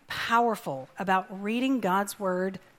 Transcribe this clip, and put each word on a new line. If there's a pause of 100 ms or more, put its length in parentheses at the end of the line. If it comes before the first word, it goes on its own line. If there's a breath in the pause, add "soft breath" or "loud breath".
powerful (100)
about
reading
God's
word (200 soft breath)